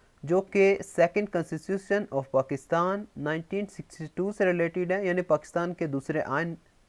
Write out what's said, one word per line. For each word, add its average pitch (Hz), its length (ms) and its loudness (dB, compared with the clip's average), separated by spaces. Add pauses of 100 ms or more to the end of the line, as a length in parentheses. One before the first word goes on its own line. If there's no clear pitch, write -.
(260)
जो 175 160 2
कि 196 420 4
second 190 520 0
constitution 190 800 -2
of 135 120 -2 (100)
Pakistan 170 680 0 (120)
nineteen 165 480 -4
सिक्सटी - 420 -14
टू 190 240 -4
से 202 140 2
रिलेटेड 175 460 0
है, 196 160 0
यानी 180 140 2
Pakistan 175 520 0
के 165 140 -4
दूसरे 143 340 -2
आइन 160 360 -4 (320)